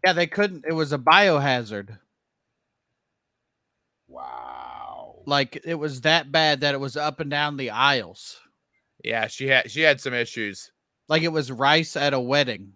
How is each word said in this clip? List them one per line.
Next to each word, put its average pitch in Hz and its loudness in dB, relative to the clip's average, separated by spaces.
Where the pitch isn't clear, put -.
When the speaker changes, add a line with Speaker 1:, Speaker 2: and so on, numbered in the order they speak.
Speaker 1:
Yeah, 185 6
they 170 2
couldn't. 185 -2
It 165 -2
was 156 -2
a 147 -2
biohazard. 127 2
Speaker 2:
Wow. 64 -16
Speaker 1:
Like, 143 0
it 165 -4
was 147 -6
that 156 2
bad 151 4
that 143 0
it 135 -2
was 135 -6
up 147 -4
and 151 -6
down 147 -2
the 131 -6
aisles. 117 0
Speaker 3:
Yeah, 113 -2
she 135 -8
had, 127 2
she 143 -4
had 147 4
some 131 -6
issues. 117 -6
Speaker 1:
Like, 160 2
it 170 0
was 147 -4
rice 147 2
at 143 0
a 131 0
wedding. 123 -2